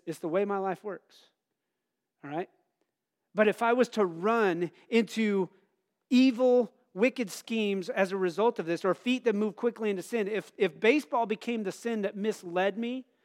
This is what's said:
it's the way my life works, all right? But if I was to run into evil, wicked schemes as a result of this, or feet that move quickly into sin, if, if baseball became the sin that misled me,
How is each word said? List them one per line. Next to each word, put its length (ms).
it's 140
the 100
way 160
my 140
life 260
works, 320
all 80
right? 200
But 140
if 140
I 100
was 180
to 140
run 640
into 580
evil, 600
wicked 340
schemes 600
as 240
a 40
result 440
of 60
this, 180
or 100
feet 300
that 100
move 220
quickly 340
into 120
sin, 260
if, 280
if 220
baseball 480
became 380
the 80
sin 300
that 140
misled 600
me, 260